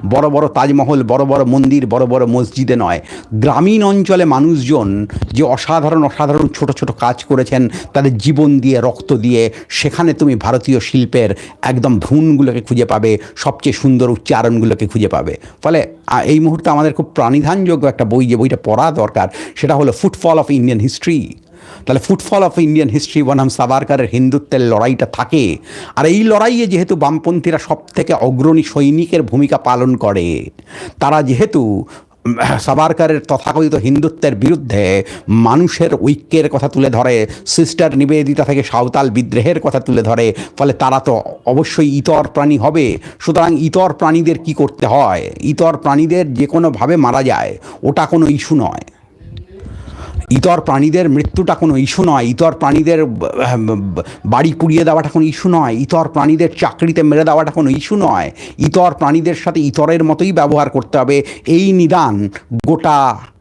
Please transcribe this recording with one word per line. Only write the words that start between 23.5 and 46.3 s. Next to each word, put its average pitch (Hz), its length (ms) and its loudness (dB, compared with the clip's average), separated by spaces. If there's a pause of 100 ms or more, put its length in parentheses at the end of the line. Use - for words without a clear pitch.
হিন্দুত্বের 131 500 0
লড়াইটা 117 440 0
থাকে। 120 520 -2 (380)
আর 143 100 0
এই 196 180 2
লড়াইয়ে 220 440 2
যেহেতু 175 280 0
বামপন্থীরা 160 640 -2
সব - 200 -4 (180)
থেকে - 180 -2
অগ্রণী 135 500 2
সৈনিকের 156 580 0
ভূমিকা 135 360 0
পালন 123 380 0
করে, 87 540 -2 (500)
তারা 147 220 2
যেহেতু, 123 640 0 (400)
উম, 117 100 -2 (240)
সাভারকারের 156 600 0
তথাকথিত 151 560 -2
হিন্দুত্বের 143 600 0
বিরুদ্ধে 101 680 0 (240)
মানুষের 123 600 2 (120)
ঐক্যের 147 480 0
কথা 135 200 -2
তুলে 135 200 0
ধরে, 120 380 0 (180)
সিস্টার 160 520 0
নিবেদিতা 143 460 0
থেকে 139 200 0
সাঁওতাল 127 460 0
বিদ্রোহের 120 500 0
কথা 135 200 -2
তুলে 120 220 0
ধরে, 110 320 0 (240)
ফলে 139 160 0
তারা 131 260 0
তো 120 240 -2 (220)
অবশ্যই 143 520 0
ইতর 147 360 0
প্রাণী 143 240 2
হবে। 135 400 0 (220)
সুতরাং 165 400 0
ইতর 165 340 0
প্রাণীদের 165 460 0
কি 160 140 -8
করতে - 340 -2
হয়? 104 440 2 (100)
ইতর 160 360 0
প্রাণীদের 156 560 0